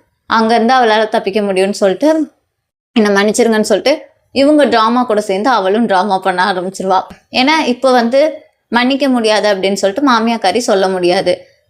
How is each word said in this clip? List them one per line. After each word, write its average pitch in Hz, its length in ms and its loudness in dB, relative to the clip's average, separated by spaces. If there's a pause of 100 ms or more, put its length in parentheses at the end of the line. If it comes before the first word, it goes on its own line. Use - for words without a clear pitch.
(260)
அங்க 220 280 0
இருந்து 233 200 2
அவளால 220 340 2
தப்பிக்க 214 320 -2
முடியும்னு 196 300 0
சொல்லிட்டு, 202 380 0 (880)
"என்னை 208 160 2
மன்னிச்சிருங்கன்னு" 214 580 0
சொல்லிட்டு 214 240 0 (380)
இவங்க 285 320 2
டிராமா 233 380 2
கூட 220 180 -2
சேர்ந்து 208 300 -2
அவளும் 214 360 0
டிராமா 190 320 0
பண்ண 185 340 -2
ஆரம்பிச்சிருவா. 185 480 -4 (320)
ஏன்னா 269 220 0 (120)
இப்போ 247 240 0
வந்து 247 300 2 (480)
மன்னிக்க 254 400 0
முடியாது 214 460 0
அப்படின்னு 190 200 -2
சொல்லிட்டு 202 360 0
மாமியாக்காரி 226 480 0
சொல்ல 202 300 0
முடியாது. 180 440 0 (380)